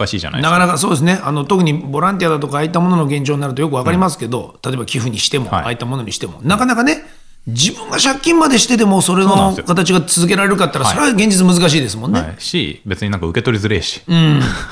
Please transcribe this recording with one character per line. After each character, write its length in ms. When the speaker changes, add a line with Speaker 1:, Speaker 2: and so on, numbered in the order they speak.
Speaker 1:
し 80
い 40
じ 60
ゃ 60
な 80
い 20
で 60
す 20
か。 60
Speaker 2:
う 20
ん。 20
な 60
か 20
な 40
か 80
そ 80
う 40
で 60
す 60
ね。 180
あ 100
の、 140
特 160
に 120
ボ 260
ラ 120
ン 60
テ 80
ィ 40
ア 20
だ 80
と 80
か、 100
あ 40
あ 20
い 40
っ 40
た 80
も 100
の 60
の 100
現 200
状 100
に 60
な 60
る 60
と 80
よ 80
く 60
わ 80
か 80
り 60
ま 120
す 80
け 100
ど、 360
Speaker 1:
う 40
ん。 40
Speaker 2:
例 40
え 40
ば 60
寄 140
付 120
に 80
し 100
て 80
も、 120
Speaker 1:
は 100
い。 40
Speaker 2:
あ 40
あ 40
い 40
っ 20
た 80
も 120
の 60
に 100
し 40
て 80
も、 160
な 160
か 80
な 100
か 80
ね、 200
自 260
分 160
が 80
借 220
金 200
ま 80
で 120
し 80
て 100
で 80
も、 160
そ 140
れ 80
の 60
Speaker 1:
そ 60
う 20
な 100
ん 20
で 60
す 60
よ。 40
Speaker 2:
形 260
が 100
続 260
け 80
ら 80
れ 60
る 80
か 80
っ 60
て 60
言 60
っ 40
た 60
ら、 80
Speaker 1:
は 80
い。 20
Speaker 2:
そ 60
れ 80
は 40
現 80
実 80
難 240
し 40
い 80
で 80
す 80
も 100
ん 60
ね。 80
Speaker 1:
は 60
い。 100
し、 480
別 180
に 60
な 80
ん 20
か 60
受 160
け 20
取 140
り 60
づ 40
れ 100
え 40
し。 260
Speaker 2:
う 80
ん。 240